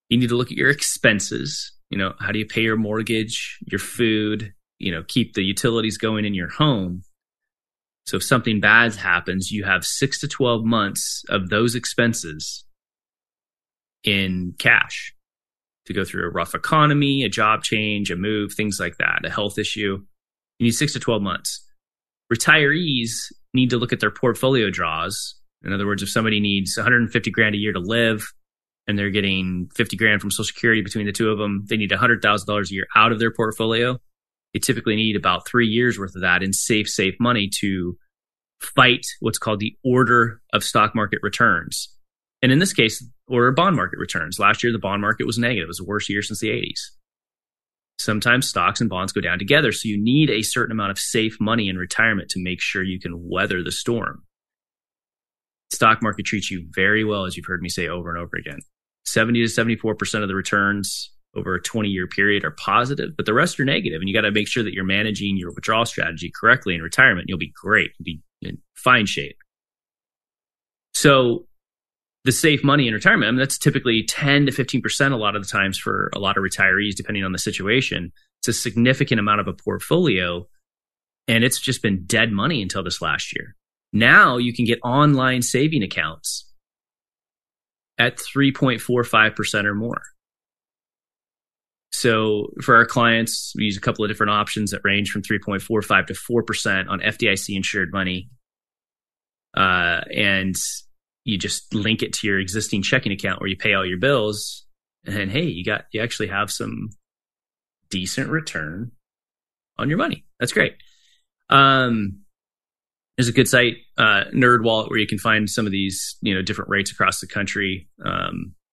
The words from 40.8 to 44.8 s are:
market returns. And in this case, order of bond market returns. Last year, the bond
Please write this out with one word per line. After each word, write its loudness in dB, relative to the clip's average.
market -2
returns. 0
And 4
in 6
this 0
case, 2
order 4
of 2
bond 4
market -2
returns. -6
Last 4
year, 0
the -4
bond -2